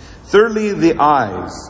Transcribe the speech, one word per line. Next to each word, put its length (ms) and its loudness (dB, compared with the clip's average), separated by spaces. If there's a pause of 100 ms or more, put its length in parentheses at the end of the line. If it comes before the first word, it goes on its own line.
(260)
Thirdly, 480 2
the 280 0
eyes. 520 0 (160)